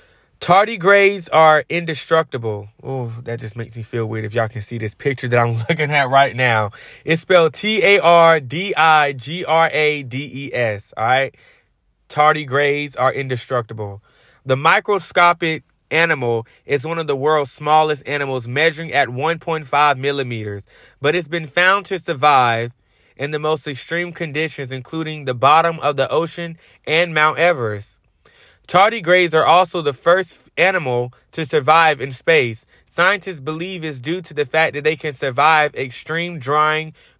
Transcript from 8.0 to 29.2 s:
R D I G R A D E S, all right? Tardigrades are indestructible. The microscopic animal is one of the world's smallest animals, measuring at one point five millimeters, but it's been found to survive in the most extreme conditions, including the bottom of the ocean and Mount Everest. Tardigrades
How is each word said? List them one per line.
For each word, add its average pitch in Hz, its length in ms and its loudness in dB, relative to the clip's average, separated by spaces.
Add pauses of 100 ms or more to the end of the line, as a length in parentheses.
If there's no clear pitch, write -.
R 165 380 6
D 151 380 -6
I 151 360 4
G 139 320 -10
R 160 280 2
A 151 320 0
D 131 280 -10
E 139 220 -12
S, 110 420 -4
all 110 80 -4
right? 131 300 0 (720)
Tardigrades 147 920 0
are 127 140 2
indestructible. 113 880 -6 (420)
The 131 120 0
microscopic 170 1080 0 (260)
animal 135 560 0 (180)
is 135 220 -4
one 165 120 -6
of 160 80 -6
the 147 100 -2
world's 143 340 0
smallest 151 560 0
animals, 139 400 -4
measuring 147 460 -2
at 135 160 0
one 147 300 -4
point 160 280 -6
five 143 320 2
millimeters, 120 640 -6 (360)
but 147 140 0
it's 170 140 -4
been 160 180 -6
found 190 400 2
to 190 120 -6
survive 127 760 2 (440)
in 143 140 -6
the 151 80 -6
most 151 280 -4
extreme 170 460 -8
conditions, 151 580 -8
including 151 540 -10
the 127 100 -4
bottom 156 460 4
of 143 160 0
the 135 140 0
ocean 165 480 -4 (280)
and 165 280 0
Mount 151 240 2
Everest. 123 600 -2 (720)
Tardigrades 180 640 4